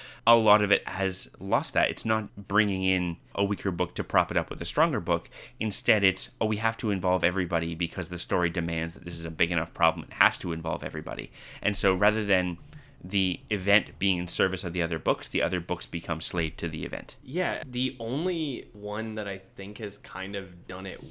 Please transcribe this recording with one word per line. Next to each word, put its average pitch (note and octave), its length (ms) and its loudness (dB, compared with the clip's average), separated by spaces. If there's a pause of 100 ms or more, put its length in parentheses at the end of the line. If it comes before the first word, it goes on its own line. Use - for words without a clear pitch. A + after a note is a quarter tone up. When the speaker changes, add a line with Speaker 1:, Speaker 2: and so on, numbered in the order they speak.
(260)
Speaker 1:
a A#2+ 120 8
lot G#2+ 240 8
of G2+ 100 2
it - 160 2
has F#2+ 420 -4 (120)
lost G#2+ 320 0
that. E2+ 160 2
It's - 160 -6
not G#2+ 420 -2
bringing G2+ 380 2
in F2+ 320 0 (180)
a G2+ 80 2
weaker G2+ 260 0
book F2 260 -2
to A2 80 -2
prop F#2 280 2
it F2+ 60 0
up E2 120 0
with - 120 -8
a F2 40 -4
stronger D3+ 360 2
book. E2+ 280 0 (300)
Instead, G#2+ 460 2
it's, - 240 2 (100)
"Oh, A2+ 60 2
we G#2+ 100 0
have A2 220 0
to A2 140 -2
involve F#2 340 2
everybody E2+ 500 0
because E2+ 320 -4
the F2 100 -8
story F2 320 0
demands E2+ 440 -2
that - 100 -16
this E2+ 160 -8
is E2 60 -6
a E2 40 -6
big E2 220 0
enough E2 220 -2
problem. E2 340 2
It - 60 -18
has - 240 4
to E2+ 160 -2
involve D#2+ 320 -4
everybody." D#2 460 -8 (300)
And G2+ 140 0
so G2 180 4
rather G#2+ 300 4
than F#2 340 2 (460)
the F#2+ 460 0
event G2+ 500 2
being F#2+ 200 2
in F2+ 100 -2
service F#2 340 2
of F2+ 80 -2
the F2 100 -2
other E2 180 0
books, - 280 0
the D#2+ 140 -2
other F2 180 0
books E2+ 260 -4
become E2+ 360 -4
slave E2 340 0
to E2+ 140 -4
the D#2 160 -6
event. - 400 -10
Speaker 2:
Yeah, C3+ 420 -4
the B2+ 320 -4
only D3 720 -4
one G#2+ 440 -6
that G#2 120 -4
I G2 120 -6 (180)
think G2 220 -10
has G#2 180 -8
kind G2 400 -8
of F2+ 280 -10
done F#2+ 200 -8
it F#2 260 -8